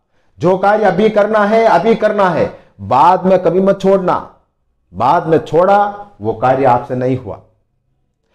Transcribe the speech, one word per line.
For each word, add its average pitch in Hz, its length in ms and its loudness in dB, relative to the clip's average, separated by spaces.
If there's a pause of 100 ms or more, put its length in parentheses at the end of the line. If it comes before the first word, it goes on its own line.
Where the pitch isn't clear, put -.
(380)
जो 185 200 0
कार्य 208 260 0
अभी 196 260 2
करना 208 340 0
है 226 200 2
अभी 202 300 2
करना 202 360 0
है, 123 280 -4 (220)
बाद 156 460 2
में 185 160 2
कभी 185 180 0
मत 196 200 0
छोड़ना। 180 560 -2 (580)
बाद 147 320 0
में 160 120 2
छोड़ा 196 720 0 (100)
वो 110 140 -4
कार्य 131 300 0
आपसे 123 300 0
नहीं 127 220 -4
हुआ, 95 200 -12 (1000)